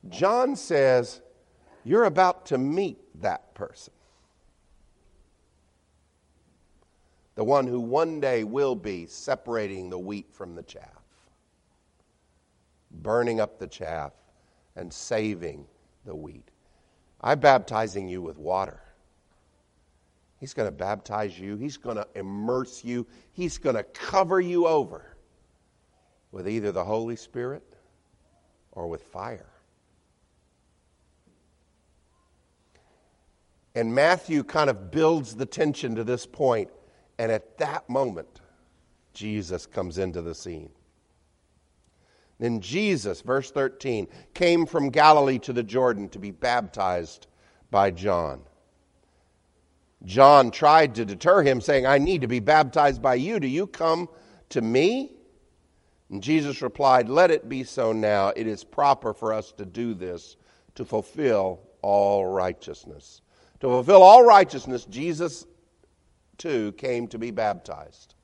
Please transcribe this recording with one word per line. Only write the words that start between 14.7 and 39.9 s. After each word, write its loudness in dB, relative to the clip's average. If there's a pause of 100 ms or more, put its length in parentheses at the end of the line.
and -16
saving -8 (380)
the -16
wheat. -20 (680)
I'm -2
baptizing 0
you -10
with -14
water." -6 (1600)
He's -18
gonna -4
baptize -8
you. -12
He's -12
gonna -10 (100)
immerse -8
you. -8 (240)
He's -10
gonna -4
cover -2
you 0
over -4 (1120)
with -12
either -4
the -4
Holy -6
Spirit -12 (1080)
or -12
with -12
fire. -16 (4000)
And -2
Matthew 2
kind 0
of -6
builds 0
the -6
tension -4
to -6
this -6
point, -2 (460)
and -4
at -8
that -8
moment, -6 (720)
Jesus -8
comes -8